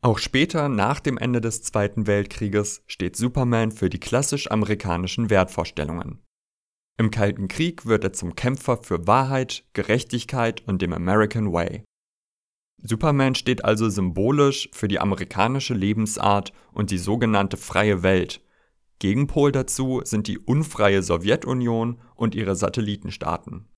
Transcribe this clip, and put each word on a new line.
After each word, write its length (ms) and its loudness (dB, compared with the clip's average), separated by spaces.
Auch 160 4
später, 540 0
nach 280 0
dem 200 -2
Ende 240 0
des 200 -4
Zweiten 440 0
Weltkrieges, 800 0
steht 300 -6
Superman 540 2
für 200 0
die 100 -6
klassisch 500 -2
amerikanischen 760 -2
Wertvorstellungen. 960 -2
Im 120 2
Kalten 380 -2
Krieg 380 -4
wird 180 2
er 80 -2
zum 220 -8
Kämpfer 480 -2
für 240 -4
Wahrheit, 640 2
Gerechtigkeit 960 -2
und 160 0
dem 100 -2
American 580 2
Way. 340 -2
Superman 520 2
steht 300 -2
also 240 2
symbolisch 840 2
für 160 -4
die 120 0
amerikanische 760 -2
Lebensart 760 0
und 180 -4
die 80 0
sogenannte 580 0
freie 460 0
Welt, 400 2
Gegenpol 500 2
dazu 540 -2
sind 240 -2
die 100 -4
unfreie 640 2
Sowjetunion 1000 0
und 200 -2
ihre 200 0
Satellitenstaaten. 1120 -4